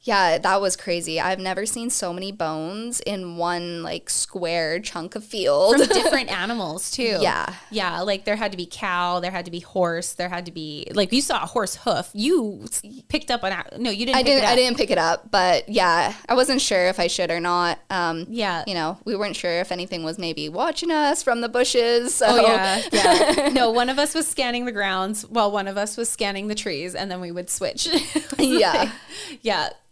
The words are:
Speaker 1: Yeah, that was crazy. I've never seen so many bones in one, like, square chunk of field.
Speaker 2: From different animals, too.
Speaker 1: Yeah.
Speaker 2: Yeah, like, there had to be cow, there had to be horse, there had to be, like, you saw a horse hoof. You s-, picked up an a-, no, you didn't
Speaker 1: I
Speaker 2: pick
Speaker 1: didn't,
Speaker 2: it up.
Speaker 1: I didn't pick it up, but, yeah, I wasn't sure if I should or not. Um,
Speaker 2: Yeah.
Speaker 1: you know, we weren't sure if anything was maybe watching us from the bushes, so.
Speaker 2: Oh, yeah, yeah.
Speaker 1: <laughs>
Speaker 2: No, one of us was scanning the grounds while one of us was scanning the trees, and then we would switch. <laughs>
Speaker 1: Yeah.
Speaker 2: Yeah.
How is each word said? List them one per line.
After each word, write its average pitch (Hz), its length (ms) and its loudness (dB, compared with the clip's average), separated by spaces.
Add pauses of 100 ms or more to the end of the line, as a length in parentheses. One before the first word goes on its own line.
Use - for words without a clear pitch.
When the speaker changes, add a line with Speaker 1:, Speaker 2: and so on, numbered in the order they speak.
Speaker 1:
Yeah, 190 300 4
that 196 240 2
was 190 160 0
crazy. 165 420 -4
I've 185 200 0
never 185 260 -4
seen 233 240 -6
so 190 240 -2
many 190 180 -8
bones 190 680 -6
in 185 380 -6
one, 170 440 -4
like, 165 280 -8
square 170 680 -2
chunk 175 360 -10
of 214 100 -10
field. 233 540 4
Speaker 2:
From - 80 8 (100)
different 453 340 2
animals, 190 600 -4
too. 226 320 -2
Speaker 1:
Yeah. 170 320 0 (160)
Speaker 2:
Yeah, 180 320 -4
like, 196 240 -2
there 214 100 0
had 214 140 -2
to 196 80 -10
be 175 120 -6
cow, 180 500 -2
there 175 100 -4
had 180 160 -6
to 175 40 -12
be 170 100 -8
horse, 175 520 -2
there 175 160 -4
had 175 160 -6
to 170 80 -12
be, 151 400 -10
like, 190 180 2
you 262 120 2
saw 254 200 -2
a 170 40 -6
horse 202 300 -2
hoof. - 360 -2
You 220 520 0
s-, - 180 -6 (260)
picked - 220 -4
up 233 140 -2
an 190 100 -2
a-, - 240 -10
no, 240 100 -2
you 208 160 -2
didn't 262 120 0
Speaker 1:
I - 20 4
Speaker 2:
pick 262 80 2
Speaker 1:
didn't, 269 160 4
Speaker 2:
it - 20 2
up. 208 60 4
Speaker 1:
I 240 60 6
didn't 247 200 4
pick 214 140 0
it 190 80 4
up, 165 320 2
but, 180 400 4
yeah, 175 420 4 (160)
I 240 60 2
wasn't 254 260 4
sure 185 280 2
if 190 120 -2
I 175 60 2
should 175 240 0
or 170 100 -2
not. 175 380 0 (100)
Um, 170 400 -2
Speaker 2:
Yeah. 202 380 -2
Speaker 1:
you 196 80 -6
know, 165 320 -2
we 208 100 -2
weren't 202 200 -4
sure 175 240 0
if 180 120 -4
anything 175 320 -6
was 160 140 -6
maybe 151 320 -6
watching 302 400 -4
us 302 320 2
from 233 180 0
the 233 80 -4
bushes, 240 680 2
so. 240 140 4
Speaker 2:
Oh, 233 140 6
yeah, 226 400 4 (100)
yeah. 302 560 6
Speaker 1:
<laughs> 277 60 2
Speaker 2:
No, 247 160 6
one 240 180 2
of 262 100 0
us 294 160 0
was 320 140 0
scanning 240 380 -2
the 240 60 -4
grounds 196 540 -2
while 208 240 2
one 202 160 -2
of 196 120 -4
us 208 180 -4
was 233 140 -2
scanning 202 380 -2
the 214 60 -2
trees, 180 400 -6
and 196 160 -6
then 180 120 -6
we 175 100 -8
would 180 160 -8
switch. - 400 -4 (260)
<laughs> 302 240 -4
Speaker 1:
Yeah. 262 540 4 (480)
Speaker 2:
Yeah. 180 300 -2 (220)